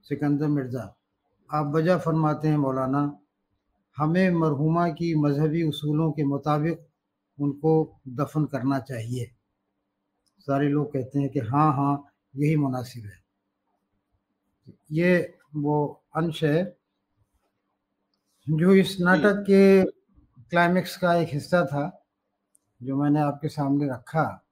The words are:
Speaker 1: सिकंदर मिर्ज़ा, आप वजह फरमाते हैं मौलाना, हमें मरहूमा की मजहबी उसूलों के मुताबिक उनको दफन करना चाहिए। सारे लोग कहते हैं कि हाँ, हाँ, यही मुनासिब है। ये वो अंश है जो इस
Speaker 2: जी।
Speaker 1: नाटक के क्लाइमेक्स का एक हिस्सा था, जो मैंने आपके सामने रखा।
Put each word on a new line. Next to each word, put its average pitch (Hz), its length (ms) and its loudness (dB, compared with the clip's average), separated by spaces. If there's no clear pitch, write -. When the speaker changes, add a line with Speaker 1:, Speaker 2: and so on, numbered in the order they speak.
Speaker 1:
सिकंदर 143 420 -2
मिर्ज़ा, 131 360 -4
आप 151 260 -2
वजह 165 220 2
फरमाते 156 500 0
हैं 151 100 2
मौलाना, 135 440 0
हमें 175 340 2
मरहूमा 160 580 0
की 170 260 -4
मजहबी 151 480 0
उसूलों 151 480 -2
के 151 120 -4
मुताबिक 147 560 -2
उनको 143 360 -2
दफन 143 360 -4
करना 135 340 -4
चाहिए। 120 460 -8
सारे 139 220 0
लोग 143 240 -2
कहते 131 260 -6
हैं 139 100 -2
कि 143 100 -4
हाँ, 143 340 0
हाँ, 139 400 -2
यही 151 220 0
मुनासिब 127 500 -4
है। - 160 -20
ये 175 440 0
वो 147 480 -2
अंश 160 280 -4
है 160 340 0
जो 165 260 4
इस 190 240 4
Speaker 2:
जी। 175 60 -2
Speaker 1:
नाटक 196 460 4
के 196 340 8
क्लाइमेक्स 175 540 0
का 175 180 2
एक 165 180 0
हिस्सा 175 320 0
था, 143 400 -6
जो 135 140 -6
मैंने 147 240 2
आपके 143 300 -4
सामने 143 380 -2
रखा। 123 640 -6